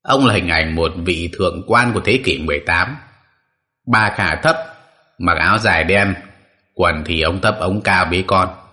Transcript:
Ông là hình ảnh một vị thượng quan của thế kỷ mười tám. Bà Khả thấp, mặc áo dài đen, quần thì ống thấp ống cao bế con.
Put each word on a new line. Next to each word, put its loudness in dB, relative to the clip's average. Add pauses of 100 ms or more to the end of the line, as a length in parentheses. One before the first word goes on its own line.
Ông 0
là 4
hình 0
ảnh -2
một 0
vị -4
thượng -2
quan 2
của -2
thế 2
kỷ -2
mười -4
tám. -2 (920)
Bà 4
Khả 0
thấp, 0 (640)
mặc 2
áo 4
dài 2
đen, 2 (600)
quần 0
thì -2
ống 0
thấp 0
ống -2
cao 2
bế -2
con. 2 (260)